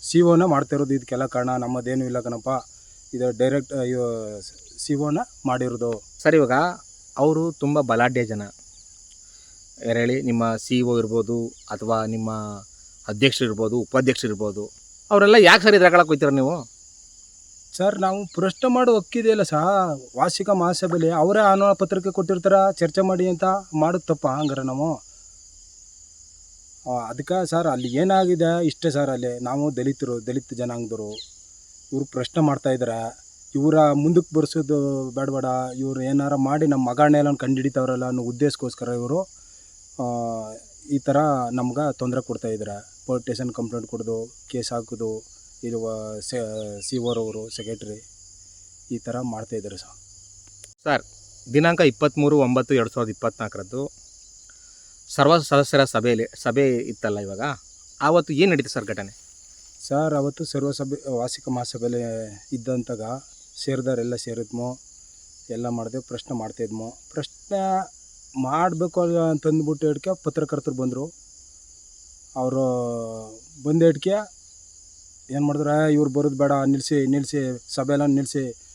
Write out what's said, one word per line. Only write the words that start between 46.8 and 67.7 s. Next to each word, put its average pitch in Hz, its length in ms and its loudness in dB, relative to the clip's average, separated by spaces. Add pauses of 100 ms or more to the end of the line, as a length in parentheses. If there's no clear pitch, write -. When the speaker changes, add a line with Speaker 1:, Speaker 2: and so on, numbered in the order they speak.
Speaker 1:
ಸಿ 131 100 -4
ಓ 120 160 -2
ರವರು, 110 420 -6
ಸೆಕ್ರೆಟರಿ 107 500 -12 (840)
ಈ 120 80 -6
ಥರ 120 220 -10
ಮಾಡ್ತಾ 113 360 -8
ಇದ್ದಾರೆ 98 200 -10
ಸರ್. - 200 -18 (880)
Speaker 2:
ಸರ್, 143 180 0 (520)
ದಿನಾಂಕ 165 260 4
ಇಪ್ಪತ್ತ್ಮೂರು 147 580 2
ಒಂಬತ್ತು 127 360 2
ಎರಡು 113 160 2
ಸಾವಿರದ 117 200 -4
ಇಪ್ಪತ್ನಾಲ್ಕರಂದು 107 800 -8 (1160)
ಸರ್ವ 151 300 4
ಸದಸ್ಯರ 139 460 2
ಸಭೆಯಲ್ಲಿ, 113 580 -2
ಸಭೆ 127 340 2
ಇತ್ತಲ್ಲ 107 420 -4
ಇವಾಗ, 98 220 -8 (600)
ಆವತ್ತು 160 320 2
ಏನು 175 200 4
ನಡೀತು 139 160 0
ಸರ್ 117 160 -8
ಘಟನೆ? 101 380 -10 (640)
Speaker 1:
ಸರ್, 151 260 0
ಅವತ್ತು 143 300 -2
ಸರ್ವಸಭೆ, 139 680 -6
ವಾರ್ಷಿಕ 123 360 -6
ಮಹಾಸಭೆಯಲ್ಲಿ 120 840 -6 (180)
ಇದ್ದಂತಾಗ 123 500 -6 (640)
ಸೇರಿದವರೆಲ್ಲ 123 520 -4
ಸೇರಿದ್ಮೋ, 120 640 -8 (720)
ಎಲ್ಲ 120 180 -6
ಮಾಡಿದೆ, 117 320 -6
ಪ್ರಶ್ನೆ 120 380 -10
ಮಾಡ್ತಾಯಿದ್ಮೋ. 110 520 -8
ಪ್ರಶ್ನೆ - 680 -10 (840)